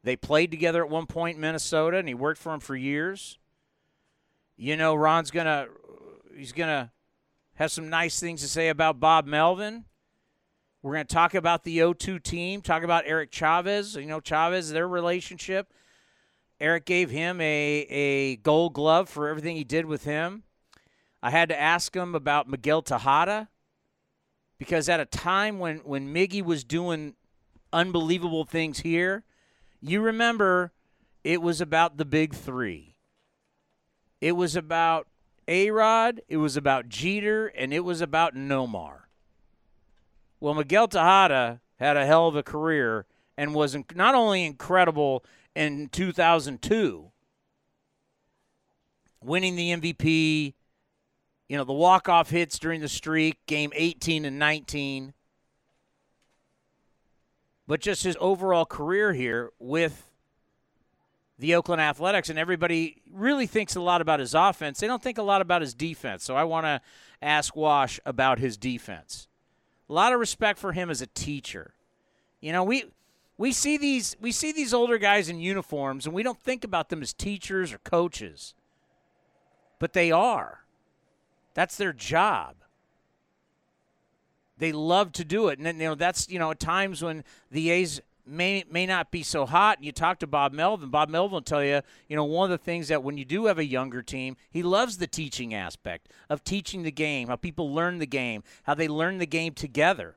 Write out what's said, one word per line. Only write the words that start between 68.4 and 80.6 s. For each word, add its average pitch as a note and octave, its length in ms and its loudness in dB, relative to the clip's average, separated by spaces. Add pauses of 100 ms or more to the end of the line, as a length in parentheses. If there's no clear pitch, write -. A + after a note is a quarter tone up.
defense. G#2 720 -10 (600)
A C#3 60 -10
lot G#3 200 4
of A#3+ 60 2
respect G#3+ 400 0
for G3 120 -6
him E3+ 200 -4
as B2+ 100 -4
a B2+ 60 -10
teacher. - 680 -10 (680)
You D3+ 100 -6
know, F3+ 120 0
we, A#3+ 200 0 (560)
we A#3+ 120 0
see C#4+ 240 0
these, C#4 460 -2
we A#3 100 -4
see D#4 200 -4
these D4 200 -4
older A#3+ 280 2
guys G3+ 300 4
in E3+ 100 -8
uniforms, D3 640 -4
and D#3 80 -6
we F#3+ 80 -4
don't A#3+ 180 -4
think B3+ 240 -4
about F3+ 260 -2
them D#3+ 120 -6
as B2+ 100 -8
teachers F#3+ 640 -6
or G2+ 60 -16
coaches, D#3+ 720 -4 (1300)
but E3+ 140 -4
they E3+ 180 4
are. E3+ 480 2 (960)